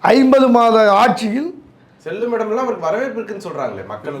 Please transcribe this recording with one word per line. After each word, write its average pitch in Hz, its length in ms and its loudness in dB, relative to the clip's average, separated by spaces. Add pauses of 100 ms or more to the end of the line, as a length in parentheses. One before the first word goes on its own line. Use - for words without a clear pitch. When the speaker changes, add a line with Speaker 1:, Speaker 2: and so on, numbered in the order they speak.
Speaker 1:
ஐம்பது 262 480 4
மாத 226 440 4
ஆட்சியில் 233 720 0 (340)
Speaker 2:
செல்லும் 220 360 -8
இடமெல்லாம் 226 320 -2
அவருக்கு 175 260 -4
வரவேற்பு 226 340 -4
இருக்குன்னு 196 240 -12
சொல்றாங்களே 123 380 -8
மக்கள். 123 340 -12